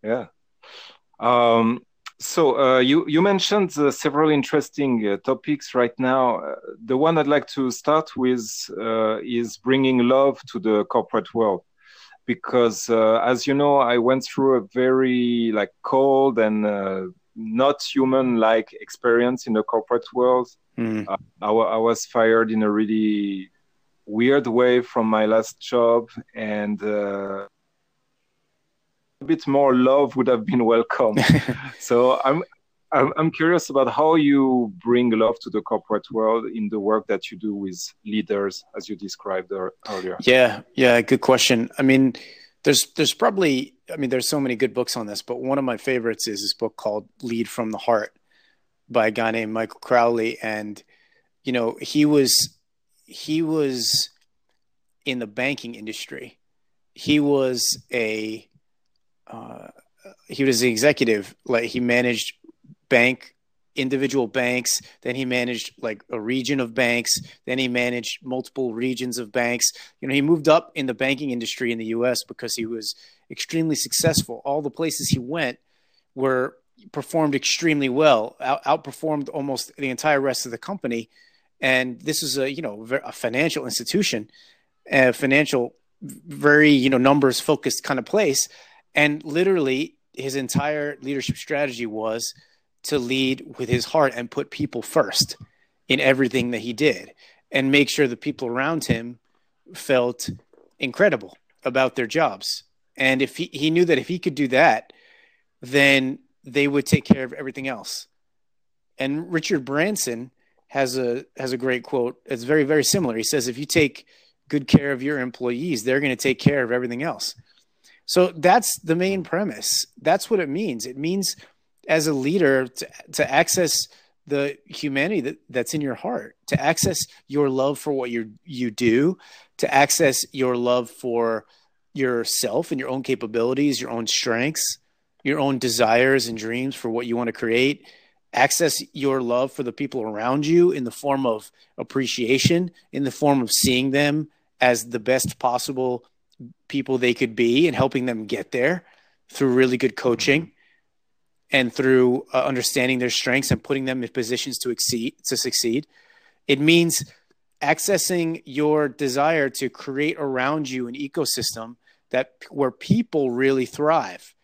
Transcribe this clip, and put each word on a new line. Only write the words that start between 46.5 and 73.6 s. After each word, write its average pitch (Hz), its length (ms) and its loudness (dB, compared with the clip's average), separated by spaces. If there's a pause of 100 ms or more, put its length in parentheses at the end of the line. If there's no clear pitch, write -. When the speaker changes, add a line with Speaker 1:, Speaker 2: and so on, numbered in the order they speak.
Speaker 2:
book - 220 -6
called 107 320 -6 (140)
Lead 117 260 -4
from 110 240 -6
the 104 60 -8
Heart 107 360 0 (760)
by 113 180 2
a 110 40 0
guy 113 200 -2
named 110 220 -4
Michael 113 260 -6
Crowley. 120 600 2
And, 107 400 -8 (640)
you 131 80 -4
know, 117 300 -2
he 151 240 2
was, 147 520 2 (480)
he - 360 -4
was 143 680 0 (960)
in 127 140 -4
the 117 80 -6
banking 123 480 -6
industry. 110 640 -14 (540)
He - 260 2
was 131 580 0 (140)
a, 110 560 -4 (800)
uh, 113 400 -18 (600)
he - 160 -4
was 127 160 2
the 123 100 2
executive, 113 640 2 (100)
like, 120 200 0
he 123 140 -6
managed 120 540 0 (560)
bank, 127 460 2 (400)
individual 135 520 -2
banks, 123 520 -2 (220)
then 127 140 -6
he 135 100 -6
managed, 123 560 -4
like, 110 300 -8
a 117 80 -8
region 127 400 -4
of 117 160 -4
banks, 120 440 0 (260)
then 127 120 -4
he 131 100 -2
managed 123 560 -4
multiple 127 500 -6
regions 123 440 -4
of 113 140 -10
banks. 120 400 0 (280)
You 139 80 -10
know, 135 60 -2
he 139 80 2
moved 151 260 2
up 160 280 4
in 143 100 -4
the 127 80 -4
banking 135 380 -2
industry 120 400 -4
in 117 80 -4
the 113 60 -8
U 113 200 -2
S 123 180 -2
because - 320 -10
he 113 120 -6
was 113 280 -8 (360)
extremely 160 440 -2